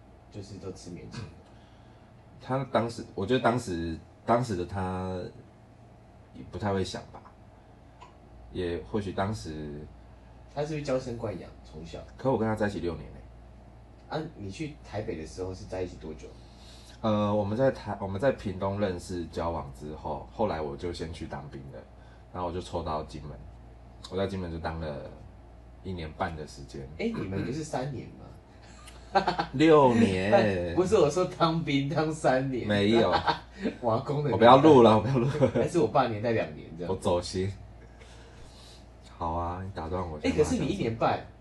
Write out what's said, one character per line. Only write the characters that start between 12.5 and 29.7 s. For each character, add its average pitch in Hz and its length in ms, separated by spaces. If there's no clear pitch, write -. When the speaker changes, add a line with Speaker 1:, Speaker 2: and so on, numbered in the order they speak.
Speaker 2:
在 104 140
一 - 20
起 95 100
六 82 140
年 - 120
欸。 143 80
Speaker 1:
啊， 160 60
你 98 140
去 147 240
台 104 140
北 107 180
的 80 60
时 92 180
候 92 80
是 95 140
在 92 160
一 90 40
起 85 100
多 78 180
久？ - 120
Speaker 2:
呃， 104 320
我 104 100
们 104 120
在 131 140
台-， 104 300
我 101 60
们 95 120
在 127 140
屏 90 260
东 98 220
认 92 180
识 87 280
交 82 240
往 73 280
之 76 160
后， - 380
后 113 140
来 80 120
我 73 160
就 87 160
先 82 220
去 80 140
当 71 240
兵 67 100
了， - 60
然 90 100
后 87 60
我 85 40
就 90 100
抽 85 200
到 80 200
金 76 200
门， 76 100
我 90 60
在 98 100
金 95 120
门 87 120
就 82 80
当 80 220
了 73 300
一 95 100
年 80 200
半 85 220
的 76 120
时 69 180
间。 - 160
Speaker 1:
欸， 226 160
你 - 140
们 95 180
不 - 80
是 151 100
三 143 300
年 107 160
吗？ - 160
Speaker 2:
六 143 400